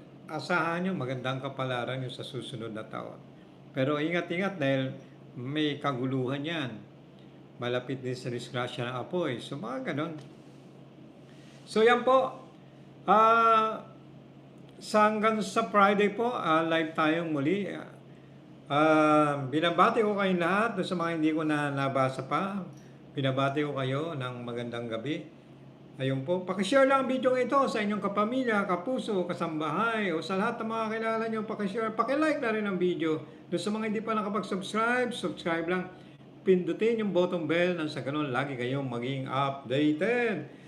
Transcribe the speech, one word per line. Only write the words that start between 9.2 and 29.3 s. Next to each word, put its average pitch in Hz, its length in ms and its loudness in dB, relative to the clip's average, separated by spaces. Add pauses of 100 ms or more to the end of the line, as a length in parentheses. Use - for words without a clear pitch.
So, - 160 -10
mga 226 400 -6
ganun. 156 240 -4 (1400)
So, 220 240 4
yan 240 160 6
po. 254 400 2 (640)
Ah, 220 800 6 (960)
sa 214 240 4
hanggang 214 360 2
sa 226 280 0
Friday 202 440 6
po, 233 160 0
ah, 165 360 2
live 165 280 0
tayong 160 360 2
muli. 156 400 0 (960)
Ah, 151 800 4
binabati 170 560 4
ko 208 160 0
kayong 185 240 2
lahat. 202 400 0
Sa 170 160 -4
mga 165 120 -2 (120)
hindi 156 80 4
ko 156 160 0
na 147 240 0
nabasa 135 560 0
pa, 190 360 -2 (520)
binabati 135 480 0
ko 147 160 -4
kayo 139 400 -2
ng 127 240 -6
magandang 120 480 -6
gabi. 131 500 -6 (600)
Ayun 135 240 0
po, 180 240 0
pakishare 208 400 4
lang 269 160 4
ang 240 80 -2
video 254 240 2
ito 254 320 2
sa 214 160 -2
inyong 208 160 0
kapamilya, 208 640 0
kapuso, 185 640 -2
kasambahay, 170 880 -2